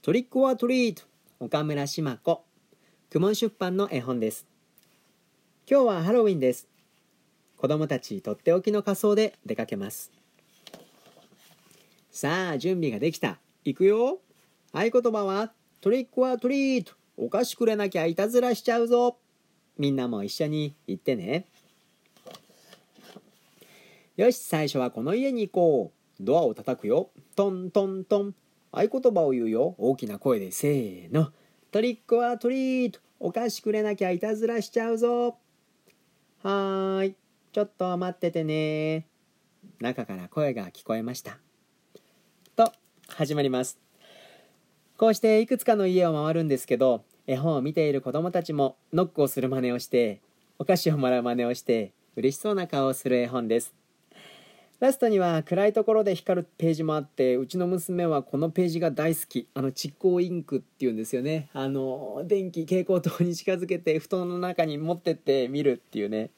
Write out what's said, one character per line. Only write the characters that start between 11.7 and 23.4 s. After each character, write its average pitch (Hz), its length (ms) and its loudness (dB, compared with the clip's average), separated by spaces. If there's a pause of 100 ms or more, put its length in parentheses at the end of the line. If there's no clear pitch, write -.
さ 175 440 -2
あ、 139 40 -4
準 180 200 0
備 156 120 0
が 107 80 -6
で 151 140 0
き - 80 -14
た。 101 180 -4 (260)
い 139 80 -2
く 180 120 2
よ。 233 340 4 (540)
合 190 160 0
言 240 140 4 (100)
葉 214 100 0
は、 202 300 -2 (280)
ト 196 100 2
リ 247 160 0
ッ - 60 -20
ク - 80 -2
オ 254 60 4
ア 254 120 0
ト 247 100 -2
リ 269 320 2
ー - 20 -8
ト、 - 120 -14 (220)
お 233 140 -6
菓 226 140 0
子 - 100 -6
く 233 120 0
れ 220 100 2
な 202 120 0
き 185 120 -2
ゃ 160 60 0
い 165 100 0
た 202 120 0
ず 240 120 4
ら 247 120 0
し - 100 -2
ち 240 100 0
ゃ 233 80 2
う 233 80 0
ぞ。 240 280 4 (640)
み 143 140 2
ん - 20 0
な 127 140 -2
も 107 160 -4
一 101 60 -6
緒 156 180 -2
に 151 260 -4 (140)
言 185 80 -4
っ - 20 -14
て 139 160 -2
ね。 117 320 -4 (2750)